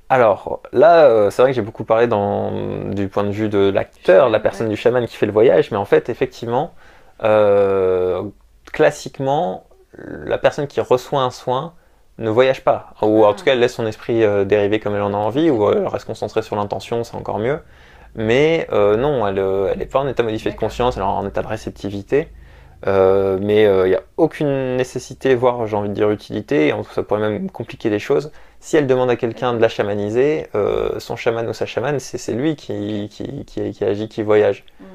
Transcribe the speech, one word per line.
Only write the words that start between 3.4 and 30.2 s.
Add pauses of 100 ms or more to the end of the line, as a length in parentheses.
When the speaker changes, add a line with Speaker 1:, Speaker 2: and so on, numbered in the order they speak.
Speaker 1:
de
l'acteur,
Speaker 2:
Chaman,
Speaker 1:
la
personne
Speaker 2:
ouais.
Speaker 1:
du
chaman
qui
fait
le
voyage,
mais
en
fait,
effectivement, (500)
euh, (480)
classiquement, (320)
la
personne
qui
reçoit
un
soin (460)
ne
voyage
pas,
ou
en
Speaker 2:
Ah.
Speaker 1:
tout
cas,
elle
laisse
son
esprit,
euh,
dériver
comme
elle
en
a
envie,
ou,
euh,
elle
reste
concentrée
sur
l'intention,
c'est
encore
mieux. (560)
Mais,
euh,
non,
elle,
euh,
elle
est
pas
en
état
modifié
de
Speaker 2:
D'accord.
Speaker 1:
conscience,
elle
est
en
état
de
réceptivité. (560)
Euh,
mais,
euh,
il
n'y
a (140)
aucune
nécessité,
voire
j'ai
envie
de
dire
utilité,
et
en
tout,
ça
pourrait
même
compliquer
les
choses. (280)
Si
elle
demande
à
quelqu'un
de
la
chamaniser,